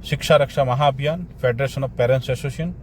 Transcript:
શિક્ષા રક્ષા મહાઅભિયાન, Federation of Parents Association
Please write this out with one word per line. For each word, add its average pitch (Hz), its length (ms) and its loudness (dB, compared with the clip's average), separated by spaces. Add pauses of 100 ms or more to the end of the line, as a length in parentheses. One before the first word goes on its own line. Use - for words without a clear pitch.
શિક્ષા - 340 2
રક્ષા 139 260 2
મહાઅભિયાન, 143 600 0 (160)
Federation 123 440 0
of 120 140 -6
Parents 123 320 2
Association 147 400 -4 (120)